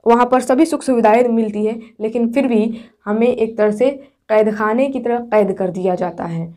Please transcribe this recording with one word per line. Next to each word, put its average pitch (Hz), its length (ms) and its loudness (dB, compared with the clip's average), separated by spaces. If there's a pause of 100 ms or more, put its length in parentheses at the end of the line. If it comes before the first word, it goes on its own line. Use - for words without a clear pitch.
वहाँ 233 200 4
पर 254 140 2
सभी 262 260 2
सुख 294 160 -4
सुविधाएं 233 460 4
मिलती 214 360 0
है, 220 140 -2 (220)
लेकिन 233 320 -2
फिर 269 140 0
भी 226 340 0 (240)
हमें 220 220 0
एक 226 320 -2
तरह 214 120 2
से 240 200 0 (380)
कैद 214 260 2
खाने 220 340 0
की 269 120 -6
तरह 240 240 -2
कैद 214 280 2
कर 185 180 -4
दिया 180 240 -2
जाता 175 300 -6
है 165 220 -8 (100)